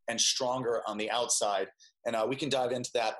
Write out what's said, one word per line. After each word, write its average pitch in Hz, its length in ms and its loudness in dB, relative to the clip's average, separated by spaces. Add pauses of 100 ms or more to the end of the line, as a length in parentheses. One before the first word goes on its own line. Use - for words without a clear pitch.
and 113 120 -2
stronger 123 680 2
on 104 100 -4
the 107 120 -2
outside. 107 580 2 (380)
And, 117 100 -2
uh, 110 120 2
we 131 60 0
can 139 140 -4
dive 127 240 0
into 123 220 -4
that 110 260 0